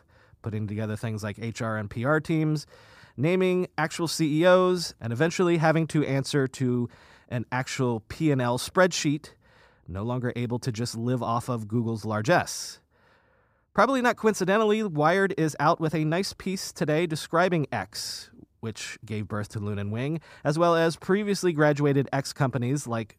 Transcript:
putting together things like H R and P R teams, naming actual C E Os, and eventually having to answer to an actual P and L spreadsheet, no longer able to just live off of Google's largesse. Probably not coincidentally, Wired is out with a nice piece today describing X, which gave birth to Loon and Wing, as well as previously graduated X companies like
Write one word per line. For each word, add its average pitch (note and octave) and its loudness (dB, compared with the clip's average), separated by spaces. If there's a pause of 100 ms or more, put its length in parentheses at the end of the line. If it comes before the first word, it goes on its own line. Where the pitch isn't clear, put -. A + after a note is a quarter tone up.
(420)
putting G#2+ -4
together G#2+ -4
things G#2+ -6
like G#2 -6
H A2+ -8
R A2+ -2
and G#2 -6
P A#2 -4
R D3+ 2
teams, D#3 0 (500)
naming F3+ 2 (100)
actual D#3+ -2
C D3+ 0
E F3+ 6
Os, F#3 4
and A#2 -6
eventually E3+ 2
having D#3+ 4
to D3 2
answer C3+ 0
to B2 -2 (400)
an A#2+ -4
actual B2 -2
P D#3 0
and C3 2
L B2 2
spreadsheet, - 0 (540)
no F#2+ -8
longer A#2+ -4
able A#2+ -4
to C3+ -6
just A#2 -4
live A#2 -2
off A#2 -2
of A#2 -4
Google's A2 -2
largesse. G#2+ 0 (920)
Probably B3+ 4
not B3 2
coincidentally, G#3+ 2
Wired F3+ 2
is D3+ 0
out D#3 4
with D#3+ -2
a D#3 0
nice E3 -2
piece - -8
today D#3 0
describing E3 0
X, - -8 (300)
which - -12
gave G#2+ -6
birth G#2 -4
to - -8
Loon G2+ -4
and G2+ -6
Wing, C3+ -4 (240)
as D3 2
well E3+ 6
as E3 2
previously G3 0
graduated D3 4
X C3+ -4
companies C3 -2
like A2+ -6